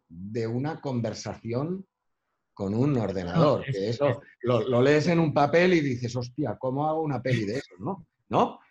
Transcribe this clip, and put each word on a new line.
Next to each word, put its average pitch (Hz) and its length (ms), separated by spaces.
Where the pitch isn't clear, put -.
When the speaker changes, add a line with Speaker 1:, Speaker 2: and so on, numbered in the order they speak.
Speaker 1:
de 104 380
una 139 340
conversación 120 1040
con 101 200
un 135 220
ordenador, 98 640
Speaker 2:
No, 87 60
es, 135 100
Speaker 1:
que 98 140
eso 135 180
Speaker 2:
es 123 100
Speaker 1:
lo, 117 220
lo 123 160
lees 151 280
en 170 100
un 156 140
papel 170 400
y 165 80
dices, 123 340
"Hostia, 123 420
¿cómo 135 300
hago 156 140
una 139 200
peli 120 220
de 104 140
eso?", - 220
¿no? 156 280
¿No? 175 300